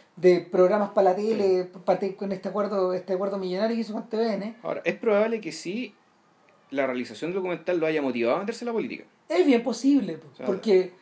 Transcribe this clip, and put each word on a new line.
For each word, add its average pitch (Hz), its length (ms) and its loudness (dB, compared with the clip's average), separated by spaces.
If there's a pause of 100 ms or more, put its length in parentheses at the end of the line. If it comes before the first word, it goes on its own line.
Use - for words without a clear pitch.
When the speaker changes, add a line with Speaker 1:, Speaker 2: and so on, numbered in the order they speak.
(160)
Speaker 1:
de 180 240 6
programas 185 500 2
para 196 200 4
la 185 60 2
tele, 202 560 2
Speaker 2:
Sí. 190 120 -18
Speaker 1:
parte 190 320 0
con 196 160 -6
este 185 160 -6
acuerdo, 196 440 -2
este 180 220 -4
acuerdo 196 240 -4
millonario 190 380 -2
que 233 60 -2
hizo 208 100 -8
con 226 160 -10
T 214 80 -6
V 226 180 0
N. 202 280 -8
Speaker 2:
Ahora, - 220 -6
es 185 120 0
probable 220 440 2
que 160 120 -10
sí 214 420 -8 (760)
la 135 160 -2
realización 127 440 -6
del 185 60 -4
documental 180 420 -2
lo 160 80 0
haya 156 160 0
motivado 120 340 0
a 180 40 -2
meterse 220 240 -8
en - 20 -6
la 240 60 -6
política. 170 320 -6 (240)
Speaker 1:
Es 339 180 2
bien 233 160 6
posible, 240 560 0
po, - 140 -20
Speaker 2:
O - 20 -20
sea, - 120 -8
Speaker 1:
porque, 190 560 2